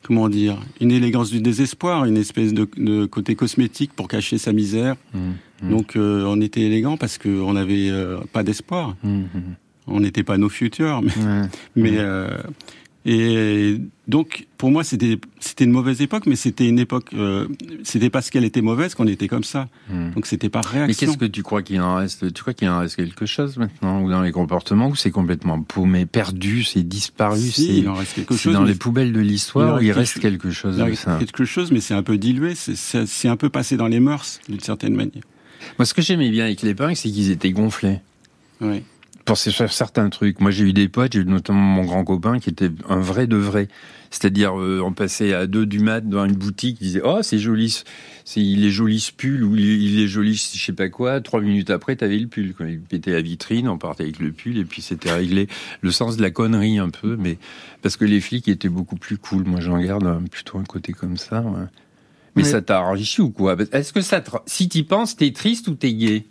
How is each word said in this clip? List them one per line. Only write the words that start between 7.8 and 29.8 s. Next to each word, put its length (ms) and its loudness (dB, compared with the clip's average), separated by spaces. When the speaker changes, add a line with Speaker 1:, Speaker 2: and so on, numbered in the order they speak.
Speaker 1:
euh, 280 -2
pas 100 0
d'espoir. 600 -4
Speaker 2:
Mmh. 180 0
Speaker 1:
On 140 -2
n'était 220 0
pas 140 0
nos 120 4
futurs, 520 -2
mais, 100 2
Speaker 2:
Ouais. 160 2
Speaker 1:
mais, 160 4
Speaker 2:
Ouais. 80 2
Speaker 1:
euh, 380 -4
et 760 2
donc, 400 0
pour 140 4
moi, 140 4
c'était, 340 0
c'était 240 0
une 60 6
mauvaise 300 2
époque, 240 -2
mais 120 4
c'était 300 0
une 120 4
époque, 340 -2
euh, 340 -2
c'était 260 0
parce 200 -4
qu'elle 160 2
était 160 0
mauvaise 340 0
qu'on 120 2
était 200 -2
comme 160 -2
ça. 240 -6
Speaker 2:
Hmm. 220 -4
Speaker 1:
Donc, 140 -4
c'était 220 -2
par 160 -2
réaction. 240 0
Speaker 2:
Mais 80 2
qu'est-ce 220 0
que 120 0
tu 140 -6
crois 200 -2
qu'il 180 -2
en 140 0
reste ? 380 -4
Tu 80 -12
crois 120 -4
qu'il 160 0
en 100 0
reste 160 -4
quelque 300 -4
chose 320 -4
maintenant, 440 -2
ou 80 0
dans 120 2
les 100 0
comportements, 560 2
ou 80 0
c'est 160 0
complètement 500 0
paumé, 440 2
perdu, 580 -2
c'est 200 0
disparu, 560 -2
Speaker 1:
Si, 120 -2
Speaker 2:
c'est, 120 2
Speaker 1:
il 100 2
en 60 -2
reste 180 -6
quelque 220 -2
Speaker 2:
c'est 80 -2
Speaker 1:
chose, 100 4
Speaker 2:
dans 80 4
Speaker 1:
mais 80 6
Speaker 2:
les 60 2
poubelles 360 0
de 80 2
l'histoire, 480 2
Speaker 1:
il 60 4
en 40 2
Speaker 2:
ou 40 4